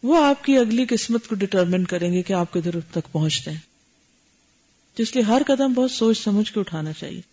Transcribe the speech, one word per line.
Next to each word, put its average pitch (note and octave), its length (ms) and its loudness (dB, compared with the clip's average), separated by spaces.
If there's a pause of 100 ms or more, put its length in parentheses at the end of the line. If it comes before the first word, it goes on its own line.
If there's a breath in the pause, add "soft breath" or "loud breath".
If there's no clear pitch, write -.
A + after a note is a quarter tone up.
وہ C#4+ 160 4
آپ C#4+ 260 4
کی C#4 140 4
اگلی A#3 280 2
قسمت A#3 420 -2
کو A3 60 -2
ڈٹرمن F#3 500 0
کریں F3 280 -2
گے F3+ 100 0
کہ G3 100 -4
آپ F3 200 -2
کدھر E3+ 260 -2 (140)
تک - 200 -6
پہنچتے D#3 380 -2
ہیں۔ D#3 80 -10 (1400)
تو A#3 60 -2
اس - 120 -4
لیے B3+ 100 2
ہر A#3 220 4
قدم C4+ 260 2
بہت B3+ 180 0
سوچ A3+ 280 0
سمجھ G#3+ 340 0
کے G#3+ 80 -2
اٹھانا D#3 320 -6
چاہیے۔ D3+ 280 -12 (120)